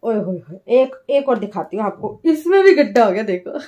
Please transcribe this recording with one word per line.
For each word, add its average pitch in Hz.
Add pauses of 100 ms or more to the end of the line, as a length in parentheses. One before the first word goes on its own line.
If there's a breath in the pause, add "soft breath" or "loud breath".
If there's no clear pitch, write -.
ओए 226
होए 180
होए, 160 (220)
एक, 262 (140)
एक 277
और 233
दिखाती 190
हूँ 214
आपको, -
इसमें 339
भी 381
गड्ढा 233
हो 196
गया 208
देखो। 180